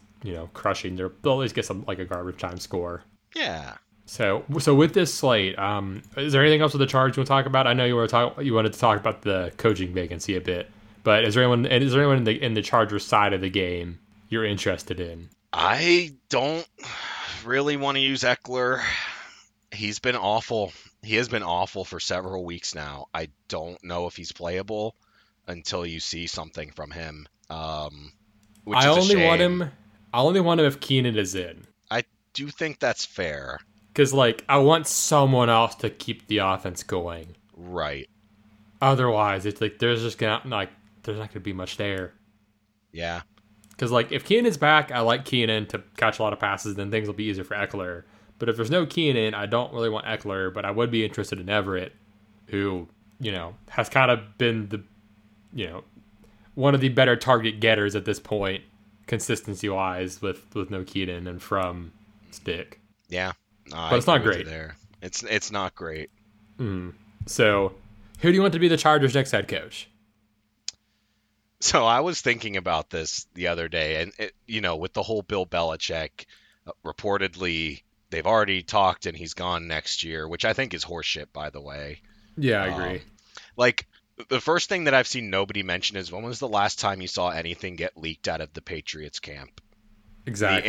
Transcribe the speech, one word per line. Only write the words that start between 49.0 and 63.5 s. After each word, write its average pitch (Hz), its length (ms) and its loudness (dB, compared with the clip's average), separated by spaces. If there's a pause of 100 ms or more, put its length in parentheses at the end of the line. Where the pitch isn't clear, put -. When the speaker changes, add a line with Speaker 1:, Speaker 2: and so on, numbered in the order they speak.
Speaker 1:
I 104 120 -4
don't 117 280 -2
really 117 160 0
want 107 160 -4
Eckler, 95 480 -4
but 101 120 -6
I 98 60 -2
would 117 200 0
be 110 140 2
interested 101 340 -6
in 90 100 -10
Everett, 98 440 -2 (540)
who, 98 420 -2 (320)
you 117 100 -4
know, 90 240 -6 (140)
has - 180 -2
kinda 127 300 4 (200)
been 113 300 2
the, 101 160 -8 (720)
you 110 140 -6
know, 82 160 -12 (720)
one 139 200 4
of 131 80 4
the 131 80 4
better 123 260 6
target 113 440 2
getters 107 360 4
at 95 100 -4
this 104 140 -2
point, 98 440 -4 (440)
consistency-wise, 95 1120 -4
with, 98 220 -6 (120)
with 95 160 -4
no 95 120 -6
Keenan 90 440 -6
and 90 140 -10
from 90 500 -4 (400)
Stick. - 480 -10 (300)
Speaker 2:
Yeah. 90 240 -4 (340)